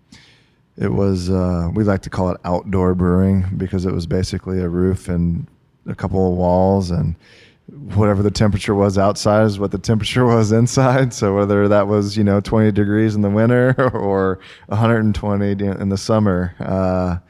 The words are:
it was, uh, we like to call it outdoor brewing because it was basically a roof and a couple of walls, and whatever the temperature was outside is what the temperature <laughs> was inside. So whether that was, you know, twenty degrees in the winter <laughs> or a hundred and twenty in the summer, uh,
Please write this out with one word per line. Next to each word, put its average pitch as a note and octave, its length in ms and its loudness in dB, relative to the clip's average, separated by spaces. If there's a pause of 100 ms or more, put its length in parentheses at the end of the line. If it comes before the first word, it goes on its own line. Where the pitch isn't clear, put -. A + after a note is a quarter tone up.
(760)
it A2 140 -4
was, G2 380 -2
uh, F2+ 440 0
we G#2+ 100 0
like G2 200 0
to - 60 -12
call F#2 220 -2
it E2+ 120 -6
outdoor F#2 520 0
brewing F#2 500 2 (120)
because F#2 280 -4
it F#2+ 80 -2
was F2+ 140 -4
basically F#2 540 -4
a F2+ 80 -4
roof F#2 380 0
and E2+ 380 -2 (420)
a F#2 80 -10
couple F#2+ 340 -2
of F2+ 80 -2
walls, F#2 540 2
and F2 240 -2 (800)
whatever G#2 260 2
the G2+ 100 2
temperature G2+ 440 0
was G2 220 2
outside G#2 480 2
is G2+ 120 0
what G2 140 -2
the G2+ 60 -6
temperature A#2 480 0
<laughs> A#2 100 4
was A2 160 2
inside. B2 600 2
So G2+ 220 0
whether G2+ 340 2
that G2+ 180 4
was, G2+ 300 0
you G#2+ 80 2
know, G2+ 160 2
twenty A2 320 2
degrees G#2 420 0
in G#2+ 60 0
the G2+ 80 0
winter B2 440 2 (180)
<laughs> - 20 -12
or G2 460 -2 (280)
a G2+ 80 -6
hundred A2+ 300 2
and G#2 100 0
twenty G2+ 360 -2
in G2 380 -4
the G2 80 -2
summer, F#2+ 640 0
uh, F#2 580 -2 (120)